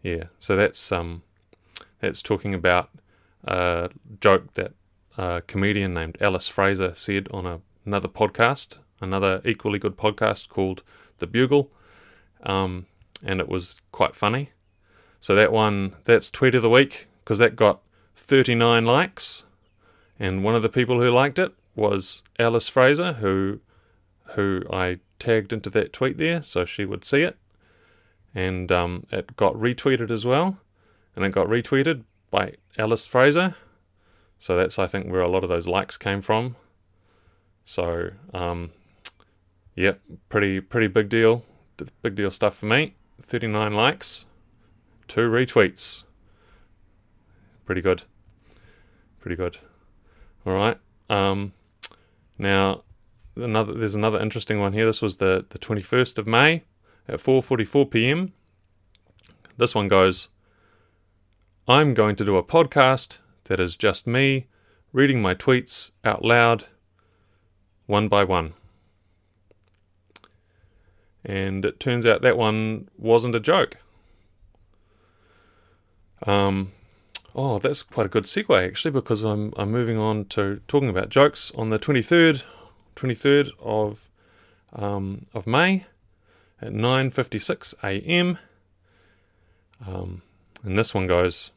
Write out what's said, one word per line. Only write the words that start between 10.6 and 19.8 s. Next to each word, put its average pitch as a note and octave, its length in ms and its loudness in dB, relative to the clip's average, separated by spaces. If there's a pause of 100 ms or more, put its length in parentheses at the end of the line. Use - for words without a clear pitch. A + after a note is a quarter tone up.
The E2+ 80 -8
Bugle, C3 460 0 (720)
um, F#2 420 -4 (380)
and F#2+ 160 -4
it D#2+ 80 -4
was - 420 -8
quite - 240 -2
funny. B2 360 -2 (680)
So - 140 0
that G#2 180 6
one, G2+ 520 0
that's - 260 4
tweet B2+ 240 2
of B2 80 4
the A2+ 80 4
week, C#3 380 4 (160)
'cause G#2 140 -2
that A#2 180 4
got G#2 260 4 (320)
thirty-nine A#2 720 4
likes, D#3 560 -2 (800)